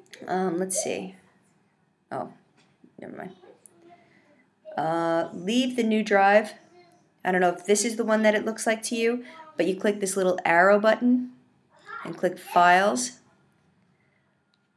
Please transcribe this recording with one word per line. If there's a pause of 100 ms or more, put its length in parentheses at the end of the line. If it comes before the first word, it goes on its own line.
(280)
Um,
let's
see. (960)
Oh, (680)
never
mind. (1400)
Uh,
leave
the
new
drive. (720)
I
don't
know
if
this
is
the
one
that
it
looks
like
to
you, (320)
but
you
click
this
little
arrow
button (720)
and
click
Files, (1600)